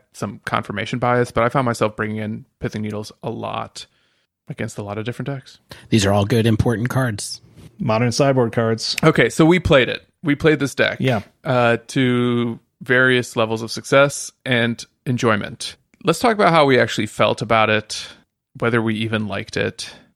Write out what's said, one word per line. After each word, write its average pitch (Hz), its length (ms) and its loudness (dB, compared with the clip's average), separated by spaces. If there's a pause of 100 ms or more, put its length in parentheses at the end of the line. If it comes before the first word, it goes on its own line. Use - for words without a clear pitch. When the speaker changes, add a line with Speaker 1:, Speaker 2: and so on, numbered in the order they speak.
(140)
Speaker 1:
some - 320 -10
confirmation 107 520 -4
bias, 123 340 0
but 113 120 0
I 120 60 2
found 135 160 0
myself 113 300 -2
bringing 107 220 -4
in 110 280 -8 (140)
Pithing 113 220 -6
Needles 107 300 -8 (100)
a - 80 -8
lot 110 560 -10 (600)
against 113 320 -10
a 107 40 -8
lot 101 140 -10
of 107 80 -6
different 123 220 -8
decks. 139 320 -12 (300)
Speaker 2:
These 107 160 2
are 98 60 2
all 101 140 2
good, 113 220 0
important 113 420 0
cards. 127 500 -4 (400)
Speaker 3:
Modern 220 320 0
sideboard 131 400 2
cards. 113 520 -2
Speaker 1:
Okay, 160 260 4
so - 160 4
we 175 140 6
played 135 300 4
it. - 160 -8 (180)
We 147 120 0
played 156 240 2
this 139 160 -4
deck, 104 240 0
Speaker 3:
Yeah. 123 220 0 (240)
Speaker 1:
uh, 120 320 2 (100)
to 123 720 0 (220)
various 127 540 2
levels 113 260 0
of 113 100 -10
success 139 600 2 (140)
and 120 380 0 (220)
enjoyment. 113 720 -2 (260)
Let's 165 160 0
talk 240 140 2
about 202 180 4
how 160 140 4
we 127 140 4
actually 113 280 0
felt 113 340 -2
about 110 280 2
it, - 360 -2 (520)
whether 120 240 0
we 110 140 -2
even 107 320 -4
liked 101 280 -8
it. 104 380 -6 (220)